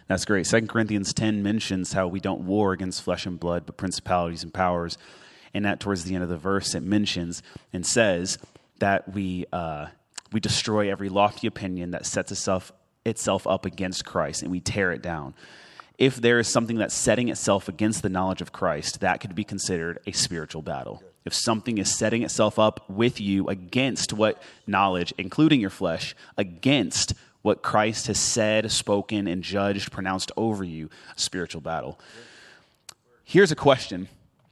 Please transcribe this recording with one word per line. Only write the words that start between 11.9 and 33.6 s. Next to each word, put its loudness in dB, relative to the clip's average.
that -6
sets -2
itself, -2
itself 0
up 0
against -4
Christ, -2
and -6
we -2
tear 0
it -6
down. -6
If 4
there 6
is 2
something 2
that's 0
setting 2
itself 2
against 0
the -2
knowledge 0
of -10
Christ, -2
that 2
could -10
be -2
considered -4
a -6
spiritual -4
battle. -8
If -6
something 0
is 0
setting 0
itself 2
up 2
with 0
you 2
against -2
what 2
knowledge, 2
including 4
your 0
flesh, -4
against 0
what 2
Christ 2
has 0
said, 2
spoken, 0
and -2
judged, -2
pronounced -4
over -2
you, -8
a -10
spiritual -6
battle. -6
Here's 6
a 0
question 2